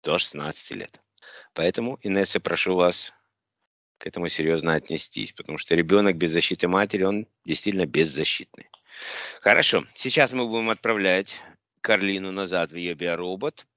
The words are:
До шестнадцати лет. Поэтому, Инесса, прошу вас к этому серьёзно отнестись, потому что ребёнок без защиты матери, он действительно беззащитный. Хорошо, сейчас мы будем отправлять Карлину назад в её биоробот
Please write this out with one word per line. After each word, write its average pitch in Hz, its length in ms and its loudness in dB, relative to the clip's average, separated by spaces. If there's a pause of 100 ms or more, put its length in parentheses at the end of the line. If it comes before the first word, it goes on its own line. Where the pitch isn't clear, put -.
До 78 160 0
шестнадцати - 540 -6
лет. - 280 -14 (520)
Поэтому, 117 480 -2
Инесса, 98 380 0
прошу 87 360 0
вас 90 360 2 (880)
к - 100 -12
этому 87 220 -4
серьёзно 80 460 2
отнестись, - 580 -6
потому - 240 -10
что - 180 0
ребёнок 92 400 4
без 82 160 0
защиты 85 380 0
матери, 98 340 2
он 104 240 -2 (160)
действительно 95 440 -2
беззащитный. 78 800 -2 (720)
Хорошо, - 440 4 (100)
сейчас 131 380 2
мы 127 140 -2
будем 113 220 -2
отправлять 101 720 0 (400)
Карлину 98 500 0
назад 90 400 -2
в 80 40 -20
её 87 200 -6
биоробот 90 720 -6 (120)